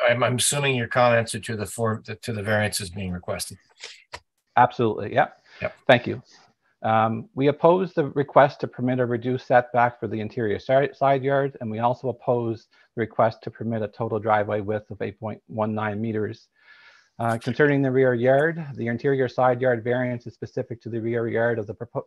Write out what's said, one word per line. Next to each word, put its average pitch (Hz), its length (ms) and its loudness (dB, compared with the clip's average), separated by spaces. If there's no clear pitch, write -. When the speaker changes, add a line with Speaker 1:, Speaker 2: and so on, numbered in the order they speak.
Speaker 1:
I'm, 120 140 2
I'm 120 140 2
assuming 139 400 0
your 117 120 -4
comments 120 460 2
are 107 60 -8
to 113 160 -8
the 104 100 -6
form, 110 380 -4
to 113 280 -10
the 104 100 -6
variances 104 460 0
being 92 220 -8
requested. 90 480 -8
Speaker 2:
Absolutely, 110 560 2
yeah. 135 160 2
Speaker 1:
Yep. - 160 -8
Speaker 2:
Thank 123 200 6
you. - 160 -6
Um, 113 520 0
we 135 120 0
oppose 170 480 4
the 156 140 0
request 139 520 4
to 120 80 -4
permit 127 320 -2
a 123 60 0
reduced 123 400 -4
setback 123 520 2
for 113 80 -6
the 107 140 -6
interior 104 380 -2
si-, 135 340 2
side 139 300 0
yard, 139 380 -2
and 113 100 -6
we 107 80 -6
also 123 320 -2
oppose 117 560 -4
the 117 60 -4
request 113 440 0
to 120 60 -12
permit 113 300 -6
a 104 80 -4
total 113 300 -6
driveway 107 420 0
width 104 300 -6
of 101 100 -14
eight 104 180 -8
point 104 280 -10
one 110 280 -4
nine 107 240 -4
meters. 107 500 -6
Uh, 113 200 -2
concerning 139 420 2
the 135 100 0
rear 127 220 4
yard, 139 500 2
the 113 140 -6
interior 131 400 0
side 127 340 2
yard 120 200 2
variance 123 440 -4
is 113 80 -14
specific - 480 -10
to 110 80 -12
the 113 100 -6
rear 117 260 -2
yard 113 320 0
of 107 80 -6
the 110 80 -10
propo-, - 320 -10